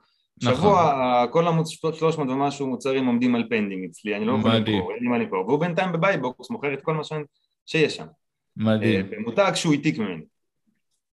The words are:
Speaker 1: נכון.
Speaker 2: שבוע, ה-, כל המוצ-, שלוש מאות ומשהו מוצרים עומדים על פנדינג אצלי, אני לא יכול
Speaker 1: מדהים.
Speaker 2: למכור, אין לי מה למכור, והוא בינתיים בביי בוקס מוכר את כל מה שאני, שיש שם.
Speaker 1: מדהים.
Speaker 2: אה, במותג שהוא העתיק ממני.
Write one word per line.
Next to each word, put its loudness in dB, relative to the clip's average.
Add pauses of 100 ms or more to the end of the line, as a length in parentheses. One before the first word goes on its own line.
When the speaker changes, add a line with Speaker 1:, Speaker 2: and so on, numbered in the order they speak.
(420)
Speaker 1:
נכון. 2
Speaker 2:
שבוע, 6
ה-, 2
כל 2
המוצ-, -2
שלוש 0
מאות -2
ומשהו -2
מוצרים -2
עומדים 2
על 0
פנדינג -2
אצלי, -6
אני -4
לא 0
יכול 2
Speaker 1:
מדהים. 2
Speaker 2:
למכור, -2
אין -8
לי -2
מה 0
למכור, -2
והוא 2
בינתיים -2
בביי 0
בוקס -6
מוכר -4
את -10
כל -2
מה -4
שאני, -8 (440)
שיש 0
שם. -14 (500)
Speaker 1:
מדהים. 2
Speaker 2:
אה, -14
במותג 0
שהוא 2
העתיק 0
ממני. -6 (880)